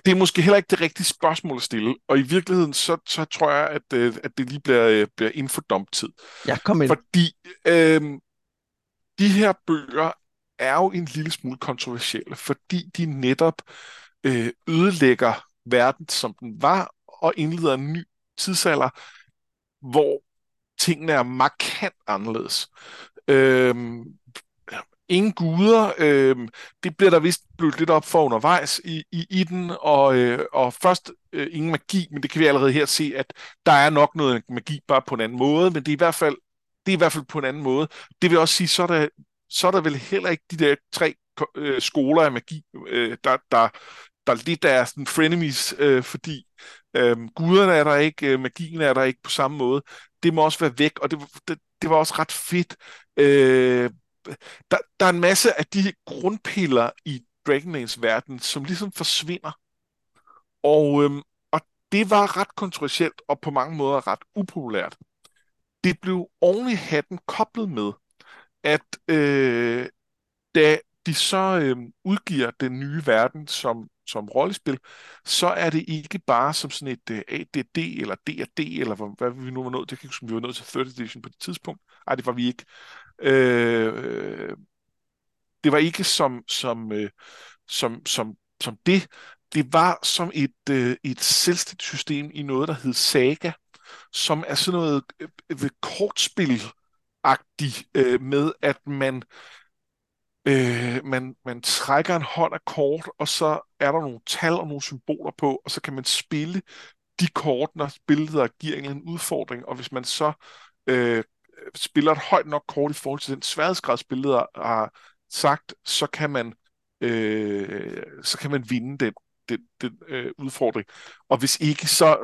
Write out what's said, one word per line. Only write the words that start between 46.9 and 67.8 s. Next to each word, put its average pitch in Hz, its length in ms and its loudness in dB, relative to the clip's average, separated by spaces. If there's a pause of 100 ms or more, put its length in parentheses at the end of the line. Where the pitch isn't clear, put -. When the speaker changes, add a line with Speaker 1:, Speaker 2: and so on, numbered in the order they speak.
Speaker 1:
øhm, 117 360 2
guderne 185 440 4
er 156 100 6
der 151 120 4
ikke, 147 320 0
øh, 135 120 4
magien 160 420 -8
er 139 120 2
der 131 100 2
ikke 131 200 -2
på - 60 -14
samme 143 280 -2
måde. 135 260 0 (400)
Det 170 100 4
må 156 120 4
også 156 140 -2
være 139 180 0
væk, 147 220 0
og 143 120 -4
det, 156 80 -6 (280)
det, 160 120 -8 (220)
det 160 80 -4
var 160 60 4
også 156 240 2
ret 160 120 -2
fedt. - 440 -4 (420)
Øh, 131 720 6 (800)
der, - 60 2 (220)
der 196 60 4
er 185 40 6
en 175 100 2
masse 185 400 4
af 156 60 -2
de 196 280 0 (120)
grundpiller 147 840 0 (160)
i 135 180 -8 (220)
Dragonlance 143 560 -2
verden, 117 380 -2
som - 240 -6
ligesom 185 280 -8
forsvinder. 156 680 -6 (1040)
Og, 143 400 4
øhm, 143 180 0 (300)
og 208 100 -2 (300)
det 202 180 0
var 202 280 4
ret 196 180 -4
kontroversielt, 170 720 -4
og 143 120 -2
på 156 120 -6
mange 139 240 -2
måder 139 320 0
ret 98 120 -2 (160)
upopulært. 120 600 -6 (880)
Det 180 180 0
blev 185 260 -4 (140)
oven 208 280 2
i 240 40 0
hatten 160 540 -4
koblet 220 420 -4
med, 107 220 -4 (720)